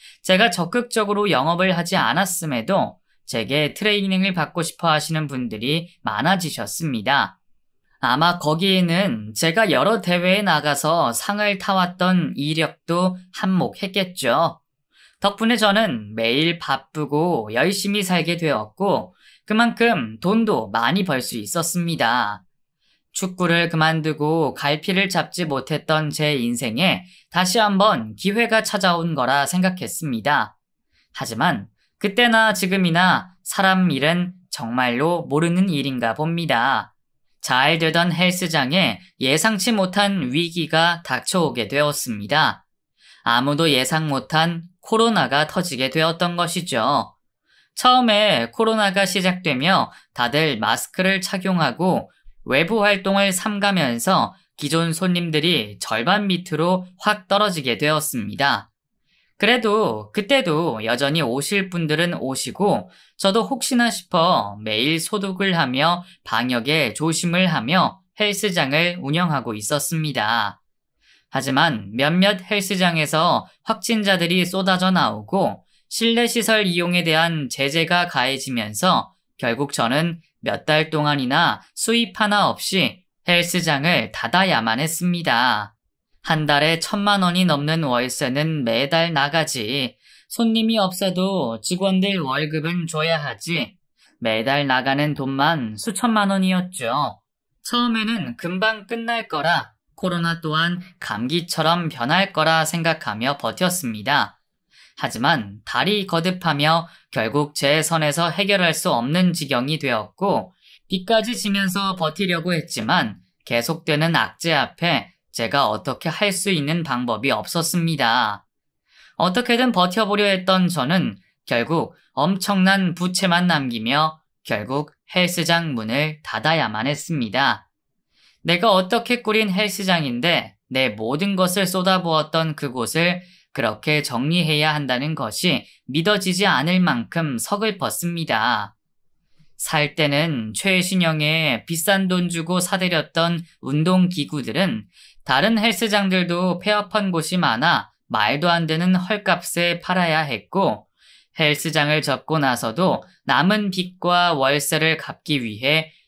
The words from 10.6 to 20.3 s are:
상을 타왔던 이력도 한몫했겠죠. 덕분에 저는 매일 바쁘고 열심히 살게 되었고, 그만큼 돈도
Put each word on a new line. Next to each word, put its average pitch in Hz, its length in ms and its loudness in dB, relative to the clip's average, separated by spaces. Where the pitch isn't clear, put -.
상을 208 440 -2
타왔던 180 800 2
이력도 165 800 -2
한몫했겠죠. 180 1300 -2
덕분에 220 360 2
저는 196 580 0
매일 135 440 2
바쁘고 147 960 -2
열심히 196 480 0
살게 175 340 0
되었고, 147 760 -2
그만큼 214 720 2
돈도 185 500 2